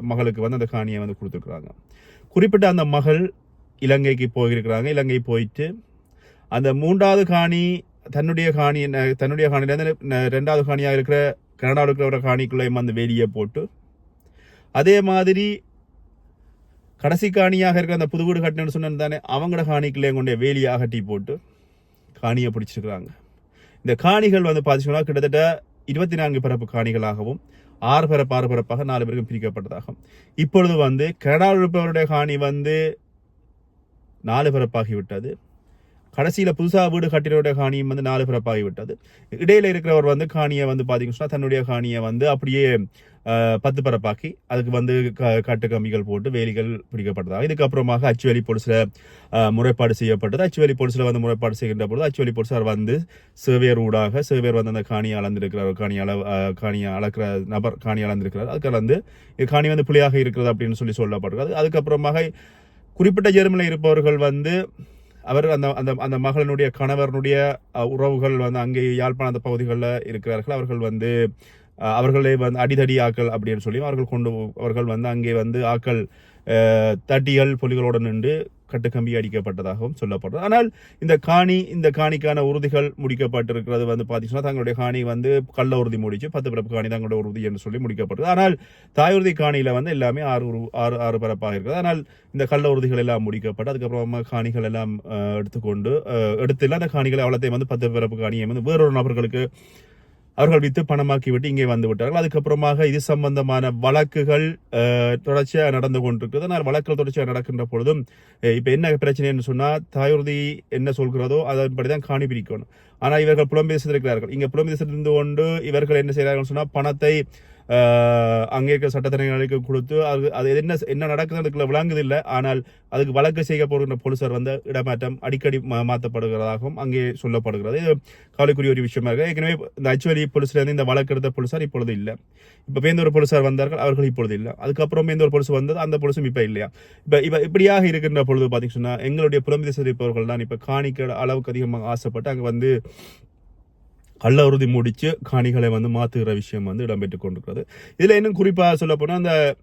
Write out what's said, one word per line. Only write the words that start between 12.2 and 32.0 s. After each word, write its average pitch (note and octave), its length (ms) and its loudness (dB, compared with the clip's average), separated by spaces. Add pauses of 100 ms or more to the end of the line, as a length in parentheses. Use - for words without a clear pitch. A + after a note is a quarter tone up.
வந்து A#2+ 200 -2
வேலியை A#2 300 0
போட்டு, A2 460 -4 (1040)
அதே F#3 280 6
மாதிரி F#3+ 640 2 (1300)
கடைசி E3+ 340 0
காணியாக F#3 460 4
இருக்கிற E3+ 160 0
அந்த D#3+ 140 0
புது E3 180 -2
வீடு E3+ 160 0
கட்டினேன்னு D#3+ 260 -2
சொன்னேன் D#3 300 -4
தானே, D3+ 200 -2
அவங்களோட E3 440 -4
காணிக்குள்ளேயும் C#3+ 540 0
கொண்டே C3 200 0
வேலியை C3+ 360 0
அகட்டி A#2+ 300 -2
போட்டு G2+ 380 -6 (840)
காணியை A#2+ 260 0
பிடிச்சிருக்கிறாங்க. G#2 580 -8 (800)
இந்த B2 180 2
காணிகள் G3 400 4
வந்து D#3 220 0
பாத்தீங்கன்னா C#3+ 360 2
கிட்டத்தட்ட D3+ 640 0 (240)
இருபத்தி E3 300 -2
நான்கு D3 240 -2
பரப்பு B2 320 -2
காணிகளாகவும் A2 680 -4 (400)
ஆறு D3 300 2
பரப்பு, C#3 260 2
ஆறு B2+ 140 0
பரப்பாக B2 360 -2
நாலு B2+ 220 -2
பேருக்கும் A2+ 200 -4
பிரிக்கப்பட்டதாகும். G#2 720 -8 (360)
இப்பொழுது E3+ 420 4
வந்து C#3+ 420 2
கனடாவில் F#3 400 4
இருப்பவருடைய E3+ 480 2